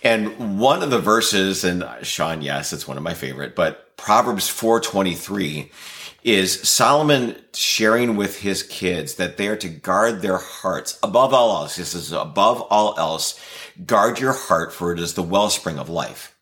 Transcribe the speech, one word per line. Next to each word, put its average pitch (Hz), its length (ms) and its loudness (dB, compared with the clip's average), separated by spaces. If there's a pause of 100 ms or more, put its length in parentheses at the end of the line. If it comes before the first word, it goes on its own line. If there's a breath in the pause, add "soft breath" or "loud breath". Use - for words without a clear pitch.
And 110 560 0
one 139 240 4
of 147 60 -2
the 127 100 4
verses, 98 640 2
and 90 220 0 (160)
Sean, 80 400 -4
yes, 71 320 -4
it's 78 160 -10
one 67 80 -8
of 69 60 -8
my 80 100 -4
favorite, 67 420 -8
but 80 440 -4
Proverbs 110 500 2
four 113 320 2
twenty-three 92 880 -4 (540 loud breath)
is 98 420 2
Solomon 139 720 4 (160)
sharing 113 640 2
with 101 220 -4
his 98 240 -4
kids - 540 -4
that 90 200 -4
they 101 100 -2
are 104 100 -2
to 95 120 -8
guard 95 540 0
their 92 160 0
hearts - 640 -6
above 123 320 4
all 117 200 6
else. 76 220 -6
This 87 180 -8
is 82 180 -8
above 85 500 2
all 104 340 2
else, 80 420 -2 (460 loud breath)
guard 113 340 2
your 131 140 2
heart, 82 400 0
for 87 180 -4
it 85 80 -2
is 85 140 -4
the 98 100 -2
wellspring 90 560 0
of 67 120 -10
life. - 520 -8